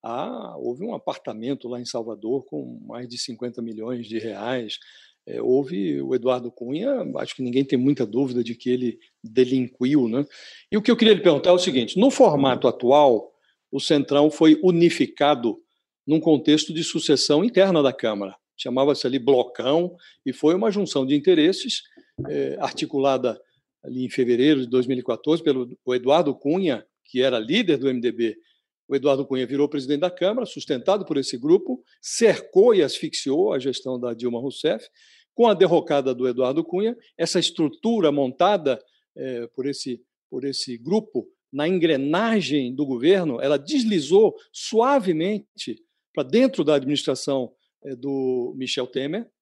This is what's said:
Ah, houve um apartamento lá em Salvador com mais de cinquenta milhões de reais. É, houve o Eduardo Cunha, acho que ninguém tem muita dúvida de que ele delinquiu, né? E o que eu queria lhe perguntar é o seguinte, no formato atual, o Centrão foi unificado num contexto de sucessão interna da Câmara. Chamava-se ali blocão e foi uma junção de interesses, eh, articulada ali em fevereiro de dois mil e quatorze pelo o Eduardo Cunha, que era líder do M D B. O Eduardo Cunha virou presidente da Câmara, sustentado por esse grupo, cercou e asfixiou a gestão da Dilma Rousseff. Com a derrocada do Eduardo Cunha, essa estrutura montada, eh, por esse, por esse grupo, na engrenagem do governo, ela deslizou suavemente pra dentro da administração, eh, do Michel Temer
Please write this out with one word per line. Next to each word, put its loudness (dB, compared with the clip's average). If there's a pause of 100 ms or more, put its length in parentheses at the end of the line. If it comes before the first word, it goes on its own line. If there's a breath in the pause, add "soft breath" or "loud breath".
Ah, -10
houve -8
um -8
apartamento -8
lá -8
em -12
Salvador -6
com -12
mais -14
de -16
cinquenta -10
milhões -8
de -8
reais. -8 (480 soft breath)
É, -8
houve -2
o -4
Eduardo -2
Cunha, -6 (280)
acho -8
que -8
ninguém 0
tem 0
muita 0
dúvida -2
de -6
que -8
ele -2 (240 soft breath)
delinquiu, 0
né? -2 (440 loud breath)
E -2
o 2
que 2
eu 4
queria 6
lhe 2
perguntar 6
é 10
o 6
seguinte, 0
no 6
formato 4
atual, 4 (400)
o -4
Centrão 2
foi 6
unificado 2 (500)
num 2
contexto 2
de -6
sucessão 0
interna 4
da 2
Câmara. -6 (220)
Chamava-se 0
ali -2
blocão 0 (300 soft breath)
e -4
foi 2
uma 0
junção -2
de 0
interesses, 2 (440 soft breath)
eh, -4
articulada -2 (440 soft breath)
ali -8
em -6
fevereiro 2
de -6
dois 0
mil -2
e -8
quatorze -2
pelo 0 (160)
o -2
Eduardo 2
Cunha, -2 (220)
que -4
era 2
líder 0
do -2
M -2
D 0
B. -4 (520 soft breath)
O -4
Eduardo 0
Cunha -2
virou 0
presidente -4
da 0
Câmara, -2
sustentado -2
por -4
esse -4
grupo, 0 (180 soft breath)
cercou 2
e 4
asfixiou -2
a -2
gestão -6
da -6
Dilma -6
Rousseff. -4 (460 soft breath)
Com 4
a 6
derrocada 2
do -2
Eduardo 0
Cunha, -4 (180 soft breath)
essa -2
estrutura 0
montada, 0 (320)
eh, -10
por -6
esse, -8 (300)
por -8
esse -8
grupo, -4 (260)
na -2
engrenagem 0
do -4
governo, 0
ela 0
deslizou 2 (160 loud breath)
suavemente -2 (340)
pra -4
dentro 2
da 4
administração, -2 (320)
eh, -12
do -4
Michel -6
Temer -6 (160)